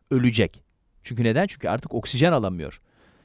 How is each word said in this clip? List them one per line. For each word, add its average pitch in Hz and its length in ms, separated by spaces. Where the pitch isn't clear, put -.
ölecek. 120 520
Çünkü 117 200
neden? 127 240
Çünkü - 220
artık 113 240
oksijen 127 380
alamıyor. 92 500